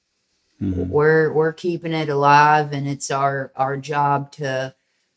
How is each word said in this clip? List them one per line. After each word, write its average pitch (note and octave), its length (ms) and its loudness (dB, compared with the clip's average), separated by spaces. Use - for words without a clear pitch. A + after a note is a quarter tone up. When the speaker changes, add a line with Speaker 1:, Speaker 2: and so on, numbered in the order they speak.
Speaker 1:
Mm-hmm. F2+ 300 -4
Speaker 2:
We're, D3+ 420 2
we're D#3 200 0
keeping E3+ 400 -6
it D#3 160 -4
alive, D3 640 4
and C#3 140 -6
it's C#3 240 -6
our, C#3 460 -2
our C3+ 200 -2
job C#3+ 560 -2
to, C3 400 -6